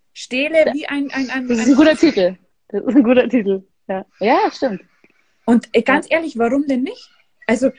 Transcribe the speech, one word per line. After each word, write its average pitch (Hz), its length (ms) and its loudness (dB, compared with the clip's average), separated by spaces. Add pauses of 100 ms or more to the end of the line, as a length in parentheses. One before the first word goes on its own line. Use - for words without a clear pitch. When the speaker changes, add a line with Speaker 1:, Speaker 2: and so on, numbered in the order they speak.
(140)
Speaker 1:
Stehle 302 540 -2
Speaker 2:
Ja. - 80 -2
Speaker 1:
wie 302 120 -8
ein, 285 260 -6
ein, 269 180 -6
ein, 254 180 -6
Speaker 2:
Das 240 100 0
ist 233 80 -2
Speaker 1:
ein 262 40 6
Speaker 2:
ein 269 60 4
guter 311 140 6
Speaker 1:
Artist. 311 240 2
Speaker 2:
Titel. 185 220 0 (320)
Das 202 160 -6
ist 214 120 -2
ein 285 80 8
guter 247 240 4
Titel. 196 340 -2 (240)
Ja, 190 180 -8 (160)
ja, 247 180 2 (140)
stimmt. 220 300 -6 (640)
Speaker 1:
Und, 233 260 0
äh, 226 100 2
ganz 269 280 0
Speaker 2:
Ja. 311 60 2
Speaker 1:
ehrlich, 320 200 -6
warum 247 300 -2
denn 254 160 -2
nicht? 415 260 -10 (380)
Also, 233 320 0